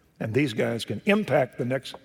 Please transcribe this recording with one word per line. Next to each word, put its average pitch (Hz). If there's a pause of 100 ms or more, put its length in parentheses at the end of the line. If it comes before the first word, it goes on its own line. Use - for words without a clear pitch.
(220)
And 113
these 131
guys 117
can 104
impact 151
the 131
next, 131